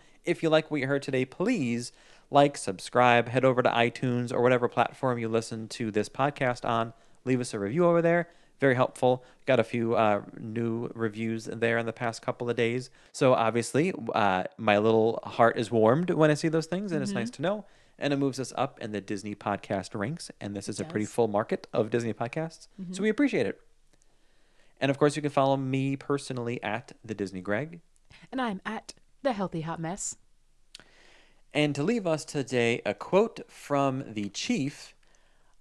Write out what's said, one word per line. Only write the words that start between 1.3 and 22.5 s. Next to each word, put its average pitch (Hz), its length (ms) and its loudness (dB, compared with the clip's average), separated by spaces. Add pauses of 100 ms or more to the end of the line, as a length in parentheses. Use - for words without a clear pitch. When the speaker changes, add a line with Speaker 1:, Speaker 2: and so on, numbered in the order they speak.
Speaker 1:
like, 143 280 6
subscribe, 120 720 4
head 127 140 0
over 127 180 4
to 120 80 4
iTunes 120 640 0
or - 80 0
whatever 123 280 4
platform 123 500 0
you 113 80 -4
listen 110 420 -4
to 113 220 -4
this 104 180 0
podcast 135 580 -2
on. 117 260 0 (320)
Leave 127 160 2
us 123 120 -8
a 110 60 -4
review 127 260 0
over 170 160 4
there. 170 280 2 (300)
Very 135 160 4
helpful. 127 480 2 (240)
Got 127 120 6
a 110 40 4
few, 113 320 0
uh, 104 260 4 (180)
new 117 540 -4
reviews 113 520 -4
there 113 340 0
in 117 80 -2
the 110 60 -4
past 117 280 -6
couple 123 280 -6
of 117 60 0
days. 120 340 0 (220)
So 127 220 6
obviously, 117 580 2 (220)
uh, 95 300 2 (140)
my 104 200 4
little 113 460 4
heart 117 340 4
is 113 140 -2
warmed 123 400 4
when 151 180 4
I 147 60 4
see 165 120 -2
those 156 200 -2
things, 190 240 -6
and 151 100 -2
it's 131 100 -4
Speaker 2:
Mm-hmm. 123 80 -2
Speaker 1:
nice 117 120 -4
to - 100 -10
know. 196 240 -2 (360)
And 175 120 0
it 139 40 -2
moves 135 220 -2
us 127 180 -6
up 135 240 -4
in 110 100 -8
the 104 100 -4
Disney 104 340 -6
podcast 98 640 -4
ranks, 127 340 -6 (100)
and 101 140 -8
this 98 120 -8
Speaker 2:
It 117 40 -8
Speaker 1:
is 104 80 -8
a 95 60 -4
pretty 104 200 -4
Speaker 2:
does. - 80 -12
Speaker 1:
full 113 140 2
market 104 440 -2
of 113 200 0
Disney 117 220 -2
podcasts, 160 500 -8 (140)